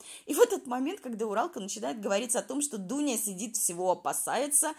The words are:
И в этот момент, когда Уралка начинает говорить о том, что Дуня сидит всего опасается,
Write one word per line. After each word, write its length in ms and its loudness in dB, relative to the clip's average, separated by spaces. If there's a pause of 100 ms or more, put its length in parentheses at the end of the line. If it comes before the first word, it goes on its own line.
(280)
И 80 0
в 40 6
этот 280 4
момент, 320 -2
когда 260 -6
Уралка 340 0
начинает 400 -6
говорить 360 2
о 80 2
том, 180 -4
что 160 -2
Дуня 400 0
сидит 400 -4
всего 340 2
опасается, 880 0